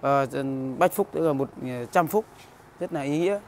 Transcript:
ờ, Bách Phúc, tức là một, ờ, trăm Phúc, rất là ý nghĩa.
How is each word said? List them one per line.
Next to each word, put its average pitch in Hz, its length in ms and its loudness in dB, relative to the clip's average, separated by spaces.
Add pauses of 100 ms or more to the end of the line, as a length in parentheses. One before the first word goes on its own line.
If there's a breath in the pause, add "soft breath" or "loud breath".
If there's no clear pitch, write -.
ờ, 139 260 2 (520)
Bách 180 140 4
Phúc, 196 200 0
tức 160 140 0
là 151 60 4
một, 135 160 0 (140)
ờ, 123 220 -6
trăm 170 220 2
Phúc, 214 180 0 (560 loud breath)
rất 180 120 -6
là 160 80 -4
ý 143 180 0
nghĩa. 196 300 2